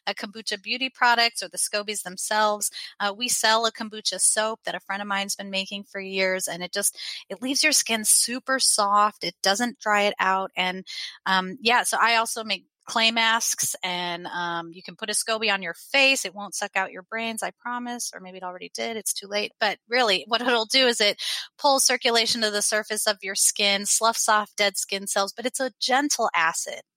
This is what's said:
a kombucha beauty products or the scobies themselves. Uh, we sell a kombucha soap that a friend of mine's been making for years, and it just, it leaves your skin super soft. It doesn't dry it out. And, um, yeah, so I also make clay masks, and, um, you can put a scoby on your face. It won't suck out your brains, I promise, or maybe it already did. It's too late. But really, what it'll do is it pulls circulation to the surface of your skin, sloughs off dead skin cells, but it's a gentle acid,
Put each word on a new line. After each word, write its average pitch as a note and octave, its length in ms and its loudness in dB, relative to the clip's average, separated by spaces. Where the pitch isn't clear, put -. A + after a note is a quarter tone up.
a G3+ 80 -2
kombucha G#3 480 -8
beauty A#3+ 260 -4
products A#3 540 2
or F3+ 60 -8
the F3+ 100 -10
scobies G#3 440 -4
themselves. G#3 680 0
Uh, G3+ 160 -2
we A#3+ 140 -4
sell A3+ 380 4
a A3 60 0
kombucha G#3+ 460 -6
soap A3 460 2
that F3 100 -4
a F#3 60 -8
friend G3 220 -6
of G3+ 60 -8
mine's G3 280 -2
been G3 140 -10
making G3 340 -4
for - 140 -12
years, F#3+ 480 -2
and E3+ 160 -8
it F3+ 100 -8
just, - 240 -2
it F#3+ 140 -10
leaves C#4 220 0
your D4+ 80 4
skin A3 320 0
super B3+ 560 0
soft. G#3 640 2
It E3+ 180 -4
doesn't A3 380 0
dry G#3 220 2
it G3+ 180 2
out. F#3+ 360 0
And, F#3 300 -2
um, F#3 340 2
yeah, A3+ 220 4
so - 180 -2
I A3+ 160 4
also A3+ 280 0
make G3 220 -6
clay A3+ 240 2
masks, A3+ 720 0
and, F3 460 -4
um, E3+ 440 -6
you F3+ 80 -18
can F3+ 140 -16
put G#3 160 -8
a - 20 -4
scoby A3 400 0
on G3 80 0
your E3+ 140 -6
face. C4+ 500 2
It F#3+ 120 -8
won't G3+ 180 -10
suck - 220 -6
out F#3+ 160 -2
your F#3 100 -14
brains, A3+ 400 -6
I F#3 80 -4
promise, A#3+ 640 -8
or - 60 -16
maybe F#3 180 -16
it F#3 60 -12
already F3+ 280 -12
did. A3+ 240 -6
It's - 160 -4
too - 140 -10
late. G#3 320 -2
But G#3+ 200 0
really, G#3+ 400 2
what A3+ 120 0
it'll A#3+ 260 2
do C4 200 4
is A#3+ 140 2
it G#3 200 2
pulls C4+ 260 4
circulation A#3 580 2
to G#3+ 100 2
the G3+ 100 0
surface G#3+ 460 -2
of G3+ 120 0
your G3 140 -6
skin, G3+ 520 2
sloughs - 420 2
off G#3+ 280 2
dead G3+ 220 2
skin G3 300 -6
cells, G3 240 0
but A#3 140 -8
it's - 120 -2
a C4 220 -2
gentle C4 520 2
acid, - 500 0